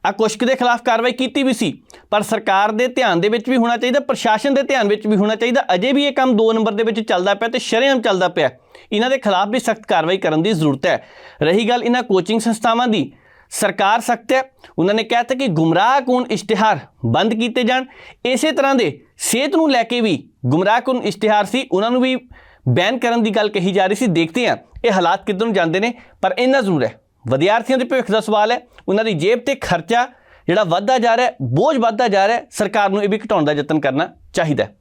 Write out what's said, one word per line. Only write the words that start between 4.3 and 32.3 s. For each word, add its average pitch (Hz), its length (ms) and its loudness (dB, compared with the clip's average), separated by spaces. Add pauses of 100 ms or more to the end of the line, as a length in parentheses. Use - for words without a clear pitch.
ਦੇ 269 100 2
ਧਿਆਨ 247 240 0
ਵਿੱਚ 208 200 -2
ਵੀ 214 80 2
ਹੋਣਾ 208 200 2
ਚਾਹੀਦਾ। 233 380 0
ਅਜੇ 208 200 0
ਵੀ 285 120 2
ਇਹ 277 80 0
ਕੰਮ 254 220 2
ਦੋ 226 180 4
ਨੰਬਰ 226 180 0
ਦੇ 208 120 -2
ਵਿੱਚ 226 160 -2
ਚੱਲਦਾ 202 340 0
ਪਿਆ 226 160 -2
ਤੇ 247 120 -4
ਸ਼ਰੇਆਮ 254 400 0
ਚੱਲਦਾ 185 260 0
ਪਿਆ। 151 220 0 (420)
ਇਹਨਾਂ 226 180 0
ਦੇ 269 80 0
ਖਿਲਾਫ 202 320 0
ਵੀ 233 100 -2
ਸਖਤ 220 260 -4
ਕਾਰਵਾਈ 180 320 0
ਕਰਨ 160 260 0
ਦੀ 214 100 0
ਜ਼ਰੂਰਤ 151 320 0
ਹੈ। 143 180 0 (380)
ਰਹੀ 196 280 2
ਗੱਲ 240 140 0
ਇਹਨਾਂ 240 200 0
ਕੋਚਿੰਗ 208 360 0
ਸੰਸਥਾਵਾਂ 226 480 0
ਦੀ, 208 240 -2 (400)
ਸਰਕਾਰ 202 500 0
ਸਖਤ 233 320 -4
ਹੈ। 262 80 2 (360)
ਉਹਨਾਂ 185 160 2
ਨੇ 220 100 0
ਕਹਿ 233 160 0
ਦਿੱਤਾ 240 160 -2
ਕਿ 262 140 -2
ਗੁੰਮਰਾਹ 170 520 2
ਕੂਨ 254 300 0
ਇਸ਼ਤਿਹਾਰ 214 480 0 (260)
ਬੰਦ 170 280 0
ਕੀਤੇ 240 300 -2
ਜਾਣ। 254 220 0 (400)
ਇਸੇ 262 260 0
ਤਰ੍ਹਾਂ 277 240 2
ਦੇ 185 240 -2 (200)
ਸਿਹਤ 285 360 -2
ਨੂੰ 320 160 4
ਲੈ 240 120 2
ਕੇ 240 180 -4
ਵੀ 190 160 0 (280)
ਗੁੰਮਰਾਹ 190 360 2
ਕੂਨ 247 220 -2
ਇਸ਼ਤਿਹਾਰ 208 420 0
ਸੀ, 254 260 -2
ਉਹਨਾਂ 214 200 0
ਨੂੰ 254 100 0
ਵੀ 262 140 0 (540)
ਬੈਨ 185 280 0
ਕਰਨ 233 260 0
ਦੀ 226 60 0
ਗੱਲ 208 200 0
ਕਹੀ 196 220 -2
ਜਾ 185 140 2
ਰਹੀ 196 100 0
ਸੀ। 247 140 0
ਦੇਖਦੇ 165 380 0
ਹਾਂ 131 80 0 (300)
ਇਹ 233 60 4
ਹਾਲਾਤ 185 340 0
ਕਿੱਧਰ 208 200 -2
ਨੂੰ 226 80 -2
ਜਾਂਦੇ 175 260 0
ਨੇ, 233 140 -2 (280)
ਪਰ 185 160 0
ਇੰਨਾ 254 240 2
ਜ਼ਰੂਰ 165 240 0
ਹੈ, 107 100 -6 (300)
ਵਿਦਿਆਰਥੀਆਂ 202 520 2
ਦੇ 254 80 -2
ਭਵਿੱਖ 254 260 -2
ਦਾ 220 100 2
ਸਵਾਲ 214 300 0
ਹੈ, 247 80 -2 (280)
ਉਹਨਾਂ 202 180 0
ਦੀ 220 100 -2
ਜੇਬ 202 240 0
ਤੇ 254 180 -4
ਖਰਚਾ 226 500 -2 (400)
ਜਿਹੜਾ 196 160 2
ਵੱਧਦਾ 196 340 0
ਜਾ 233 200 2
ਰਿਹਾ 247 100 2
ਹੈ, - 160 -4
ਬੋਝ 190 340 0
ਵੱਧਦਾ 233 300 0
ਜਾ 196 200 2
ਰਿਹਾ 233 100 0